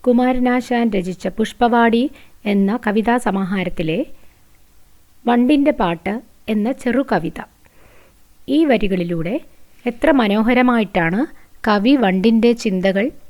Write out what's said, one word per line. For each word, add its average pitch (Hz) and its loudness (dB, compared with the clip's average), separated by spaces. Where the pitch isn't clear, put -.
കുമാരനാശാൻ 247 0
രചിച്ച 185 -6
പുഷ്പവാടി 233 0
എന്ന 202 0
കവിതാ 226 0
സമാഹാരത്തിലെ 190 -4
വണ്ടിൻ്റെ 262 2
പാട്ട് 196 -4
എന്ന 214 0
ചെറുകവിത. 240 -4
ഈ 311 2
വരികളിലൂടെ 185 -2
എത്ര 262 0
മനോഹരമായിട്ടാണ് 220 2
കവി 214 2
വണ്ടിൻ്റെ 226 2
ചിന്തകൾ 196 -2